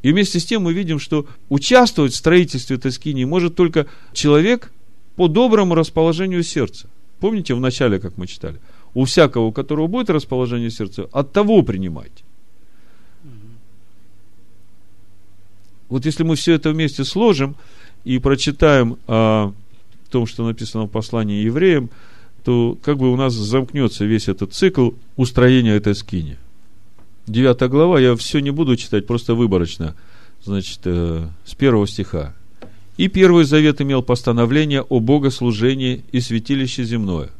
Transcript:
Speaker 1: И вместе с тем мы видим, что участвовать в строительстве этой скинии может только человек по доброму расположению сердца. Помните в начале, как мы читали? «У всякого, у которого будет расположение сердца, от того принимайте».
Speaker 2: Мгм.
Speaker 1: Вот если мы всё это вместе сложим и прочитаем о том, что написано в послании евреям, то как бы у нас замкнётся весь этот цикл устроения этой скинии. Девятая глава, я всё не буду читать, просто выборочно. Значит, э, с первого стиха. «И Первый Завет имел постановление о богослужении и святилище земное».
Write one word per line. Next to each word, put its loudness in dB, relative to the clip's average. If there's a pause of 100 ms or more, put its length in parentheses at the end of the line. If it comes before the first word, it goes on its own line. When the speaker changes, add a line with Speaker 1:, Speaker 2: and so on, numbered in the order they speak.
Speaker 1:
И 4
вместе 2
с -4
тем 0
мы 0
видим, -2
что -2 (220)
участвовать 4
в -6
строительстве 2
этой -2
скинии -4
может 0
только 2 (260)
человек 4 (440)
по 4
доброму 4
расположению 2
сердца. -4 (300)
Помните 0
в 0
начале, 2
как -8
мы -8
читали? -12 (340)
«У 2
всякого, 4
у 0
которого -2
будет -2
расположение -2
сердца, -8
от -2
того 6
принимайте». -4 (1000)
Speaker 2:
Мгм. -14 (2500)
Speaker 1:
Вот -4
если 0
мы 2
всё 2
это 2
вместе -2
сложим 2 (480)
и 0
прочитаем 4 (100)
о 4 (560)
том, 0
что -6
написано -4
в -6
послании -2
евреям, 2 (540)
то 2
как 0
бы 2
у 2
нас 0
замкнётся 0
весь 2
этот -4
цикл 2 (240)
устроения 4
этой 2
скинии. -8 (880)
Девятая 4
глава, 6
я 6
всё -2
не 0
буду 2
читать, -2
просто 0
выборочно. 0 (480)
Значит, -6
э, -2 (160)
с -12
первого 4
стиха. -6 (600)
«И 2
Первый 6
Завет 4
имел 0
постановление 2
о 0
богослужении 0
и 0
святилище -2
земное». -2 (100)